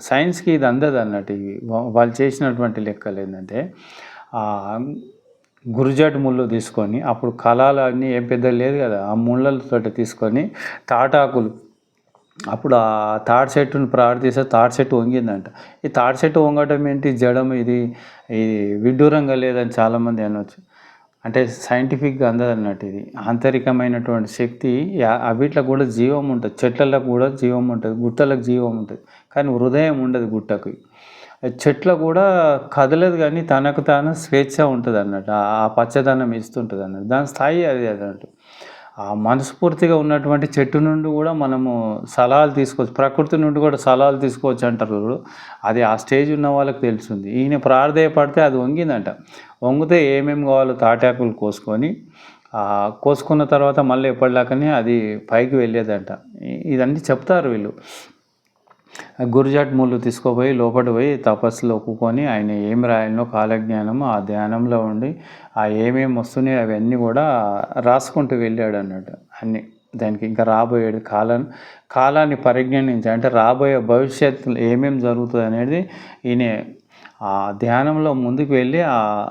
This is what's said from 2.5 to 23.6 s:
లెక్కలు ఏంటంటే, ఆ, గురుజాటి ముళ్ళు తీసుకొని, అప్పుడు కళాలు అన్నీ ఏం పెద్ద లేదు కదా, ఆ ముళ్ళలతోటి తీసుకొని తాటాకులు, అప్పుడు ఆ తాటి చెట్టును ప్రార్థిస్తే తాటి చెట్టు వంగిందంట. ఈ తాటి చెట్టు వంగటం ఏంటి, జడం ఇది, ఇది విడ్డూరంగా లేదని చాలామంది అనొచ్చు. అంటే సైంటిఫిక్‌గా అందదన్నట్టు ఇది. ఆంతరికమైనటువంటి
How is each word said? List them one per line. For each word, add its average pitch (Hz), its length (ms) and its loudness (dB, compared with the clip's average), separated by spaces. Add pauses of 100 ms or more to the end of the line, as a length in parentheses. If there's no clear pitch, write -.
లెక్కలు 104 380 -8
ఏంటంటే, 98 540 -8 (640)
ఆ, 104 440 -6 (880)
గురుజాటి 135 480 2
ముళ్ళు 127 300 0
తీసుకొని, 113 540 -4
అప్పుడు 123 300 -4
కళాలు 127 480 2
అన్నీ 131 340 0
ఏం 123 140 -2
పెద్ద 123 200 0
లేదు 131 360 0
కదా, 104 220 -2
ఆ 104 80 -4
ముళ్ళలతోటి 120 760 0
తీసుకొని 117 640 -2 (380)
తాటాకులు, 127 840 0 (760)
అప్పుడు 117 260 0
ఆ 107 420 2
తాటి 127 420 2
చెట్టును 139 280 0
ప్రార్థిస్తే 123 560 2
తాటి 120 360 4
చెట్టు 135 160 2
వంగిందంట. 117 480 0 (420)
ఈ - 20 -2
తాటి 131 380 2
చెట్టు 160 140 2
వంగటం 147 480 2
ఏంటి, 139 300 -2
జడం 127 360 2
ఇది, 120 420 -2 (340)
ఇది 110 460 -2
విడ్డూరంగా 135 600 2
లేదని 123 340 -2 (100)
చాలామంది 117 440 0
అనొచ్చు. 104 400 -8 (640)
అంటే 120 220 0
సైంటిఫిక్‌గా 131 840 0
అందదన్నట్టు 110 560 -2
ఇది. 101 260 -10 (160)
ఆంతరికమైనటువంటి 123 1040 0